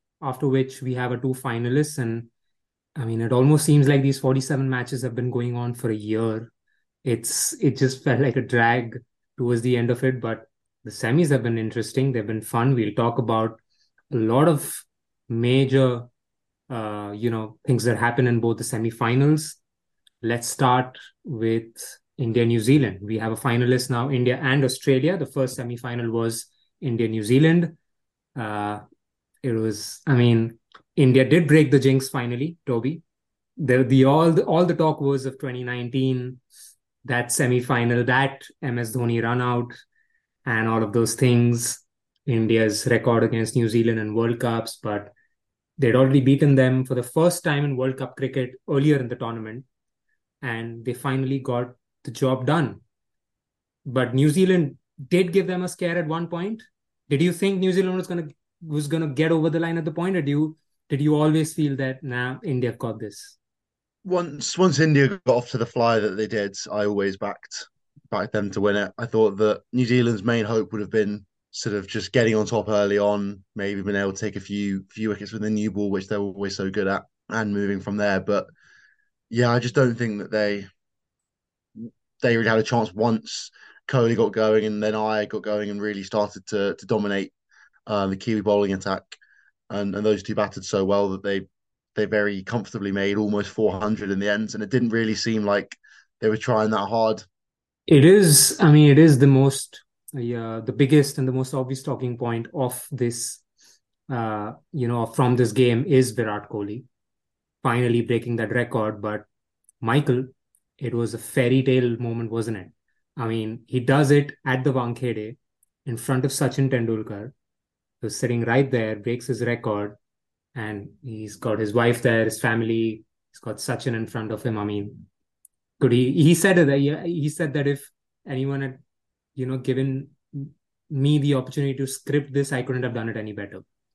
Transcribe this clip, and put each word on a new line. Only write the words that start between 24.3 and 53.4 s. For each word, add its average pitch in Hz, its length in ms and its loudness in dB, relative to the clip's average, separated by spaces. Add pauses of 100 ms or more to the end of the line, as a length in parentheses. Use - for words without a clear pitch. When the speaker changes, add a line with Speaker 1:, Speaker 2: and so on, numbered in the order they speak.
Speaker 1:
and 135 220 2
Australia. 135 540 0
The 160 100 -6
first 131 320 -4
semifinal 120 540 -6
was 113 340 -2 (340)
India, 117 280 -2
New 110 160 -4
Zealand. 160 520 4 (600)
Uh, 104 420 -6 (640)
it 127 100 -2
was, 110 540 -4
I 143 80 4
mean, 117 420 4 (380)
India 131 340 6
did 156 200 4
break 147 240 6
the 139 80 6
jinx 135 280 2
finally, 127 560 -6
Toby. 131 380 -2 (540)
The, 131 260 4
the, 131 220 6
all 160 260 6
the, 165 140 4
all 165 200 4
the 170 120 0
talk 156 240 2
was 139 260 0
of 131 100 -10
twenty 123 280 -8
nineteen, 127 760 -4 (680)
that 123 240 -2
semifinal, 120 760 0
that 135 360 0 (200)
M 123 160 -4
S 113 160 -6
Dhoni 117 260 -2
run 120 220 -2
out 120 300 -2 (720)
and 113 220 0
all 113 160 0
of 101 80 -8
those 117 220 0
things, 120 680 2 (400)
India's 110 640 0
record 117 380 2
against 113 320 -2
New 117 120 2
Zealand 113 300 0
in 107 160 -6
World 117 240 0
Cups, 117 420 -4
but 104 320 -8 (640)
they'd 123 200 2
already 135 240 6
beaten 139 340 4
them 131 300 4
for 131 100 -4
the 123 80 -2
first 170 400 0
time 147 220 0
in 139 120 -4
World 131 220 -2
Cup 131 180 -10
cricket 131 360 -4 (180)
earlier 143 280 4
in 123 100 -6
the 120 80 -8
tournament, 113 480 -10 (760)
and 117 440 -10
they 117 100 -4
finally 135 460 -2
got 123 320 -4 (320)
the 117 80 -12
job 127 340 0
done. 139 340 0 (1040)